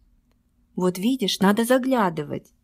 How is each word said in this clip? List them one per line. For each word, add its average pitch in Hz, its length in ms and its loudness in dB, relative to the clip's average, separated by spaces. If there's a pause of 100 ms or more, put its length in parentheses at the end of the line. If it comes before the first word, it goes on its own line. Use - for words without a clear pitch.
(760)
"Вот 180 240 -2
видишь, 208 400 -2
надо 208 260 4
заглядывать". 226 880 -2 (120)